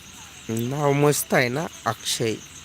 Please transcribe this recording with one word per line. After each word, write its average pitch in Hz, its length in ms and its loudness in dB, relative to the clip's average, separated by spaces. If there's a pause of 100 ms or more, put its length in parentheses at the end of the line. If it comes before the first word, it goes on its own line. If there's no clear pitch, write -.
(500)
नाव 131 420 0
मस्त 143 420 2
आहे 135 160 4
ना 143 160 -4 (200)
अक्षय, 113 500 -2 (300)